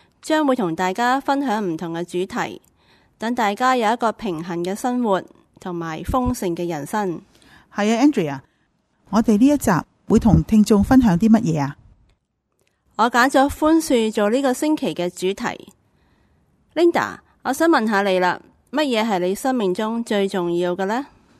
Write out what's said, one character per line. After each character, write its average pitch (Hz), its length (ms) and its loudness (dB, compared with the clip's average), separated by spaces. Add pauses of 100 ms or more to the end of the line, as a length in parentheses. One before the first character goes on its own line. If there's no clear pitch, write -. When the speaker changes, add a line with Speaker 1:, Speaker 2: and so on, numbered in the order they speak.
(220)
Speaker 1:
將 311 240 0
會 262 100 2
同 175 200 -2
大 185 180 -2
家 247 260 0
分 277 240 -2
享 214 240 -4
唔 165 80 -4
同 165 180 -8
嘅 170 100 -6
主 175 280 -6
題， 175 300 -8 (560)
等 226 160 -6
大 220 220 -2
家 254 200 0
有 226 180 0
一 - 20 0
個 226 160 -2
平 175 320 -8
衡 170 200 -6
嘅 185 120 -6
生 247 260 -4
活 202 200 0 (380)
同 180 160 -10
埋 165 280 -10
豐 247 280 -2
盛 190 240 -4
嘅 175 120 -6
人 170 180 -6
生。 190 340 -4 (540)
Speaker 2:
係 214 240 0
啊， 233 60 2
Andrea， 165 360 0 (720)
我 208 140 2
哋 214 160 4
呢 254 80 6
一 294 100 4
集 233 140 0 (360)
會 220 120 4
同 165 240 6
聽 214 200 4
眾 202 200 4
分 262 180 6
享 196 160 4
啲 226 100 2
乜 220 140 6
嘢 156 200 -2
啊？ 139 140 -6 (1200)
Speaker 1:
我 233 140 2
揀 247 180 4
咗 277 180 4
寬 311 280 2
恕 240 360 2
做 208 200 0
呢 262 100 0
個 269 100 2
星 302 240 0
期 226 160 -4
嘅 175 160 -4
主 185 240 -4
題。 202 400 -8 (1000)
Linda， 302 440 0 (260)
我 254 100 -4
想 330 160 2
問 247 180 2
下 202 140 2
你 190 160 0
啦， 180 240 0 (300)
乜 285 140 -2
嘢 233 220 0
係 196 120 0
你 180 160 -2
生 262 180 -2
命 208 180 0
中 220 320 -4
最 202 240 0
重 175 280 -2
要 180 200 -2
嘅 190 100 -6
呢？ 240 200 -4 (340)